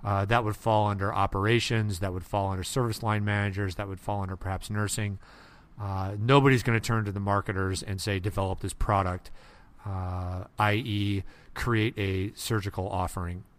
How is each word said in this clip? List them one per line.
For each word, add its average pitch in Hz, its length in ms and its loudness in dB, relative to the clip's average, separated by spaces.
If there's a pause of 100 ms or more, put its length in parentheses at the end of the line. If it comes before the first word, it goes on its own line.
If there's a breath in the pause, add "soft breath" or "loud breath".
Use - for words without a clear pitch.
uh, 101 220 0
that 117 180 2
would 107 120 -2
fall 107 300 4
under 101 260 0
operations, 104 840 2
that 95 140 -2
would 90 120 -6
fall 98 280 -2
under 92 100 -4
service 117 400 -2
line 107 220 0
managers, 101 500 0
that 101 140 -6
would 95 120 -10
fall 101 220 -4
under 95 140 -6
perhaps 95 340 -6
nursing. 104 480 -2 (600 loud breath)
Uh, 98 400 -4
nobody's 131 440 8
gonna 113 160 4
turn 110 260 2
to 101 80 -4
the 98 80 -4
marketers 95 640 0
and 95 180 -6
say, 101 180 -2
"Develop 95 420 -2
this 98 120 -6
product," 92 580 0 (540 loud breath)
uh, 92 600 -6 (140)
I 104 160 4
E, 101 500 -2 (300 loud breath)
create 113 440 0
a 98 360 -2
surgical 101 540 -2
offering 90 560 -4 (140)